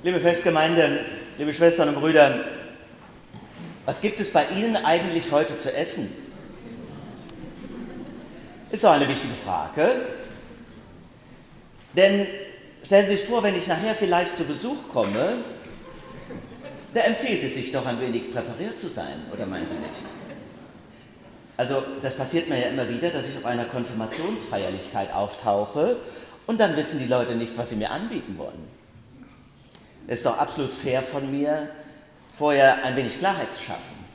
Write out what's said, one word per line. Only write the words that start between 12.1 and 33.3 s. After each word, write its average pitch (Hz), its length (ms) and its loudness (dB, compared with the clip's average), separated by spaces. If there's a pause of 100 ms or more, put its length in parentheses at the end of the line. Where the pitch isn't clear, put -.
stellen 196 220 8
Sie 202 80 4
sich 196 100 -2
vor, 233 160 2
wenn 202 120 2
ich 175 120 -2
nachher 185 280 0
vielleicht 175 440 2
zu 165 60 0
Besuch 190 460 -6
komme, 120 460 2 (1600)
da - 60 4
empfiehlt 226 420 0
es 131 100 -4
sich - 180 -4
doch, 127 140 -2
ein 120 160 -4
wenig 120 300 -4
präpariert 120 480 -6
zu 196 100 -8
sein, 73 320 -8 (100)
oder 101 140 -6
meinen 92 240 -6
Sie - 60 -6
nicht? - 300 -10 (1500)
Also, 135 240 0 (180)
das 131 140 -4
passiert 165 340 -2
mir 135 100 0
ja 123 100 0
immer 127 200 -2
wieder, 170 220 -2
dass 139 180 -4
ich - 80 -8
auf - 80 -10
einer 120 220 -2
Konfirmationsfeierlichkeit 110 1500 -4
auftauche 107 880 0 (480)
und 226 120 0
dann 185 160 4
wissen 151 240 -2
die 127 80 -2
Leute 120 280 2
nicht, 113 240 -4
was 120 100 -4
sie 113 80 -4
mir 104 140 0
anbieten 165 480 -6
wollen. - 420 -12 (1300)
Es 117 120 -2
ist - 60 -2
doch 117 120 2
absolut 147 340 -2
fair 135 300 -2
von 139 280 -6
mir, 147 380 0 (680)
vorher 139 480 6
ein 127 120 0
wenig 127 220 -2
Klarheit 170 340 0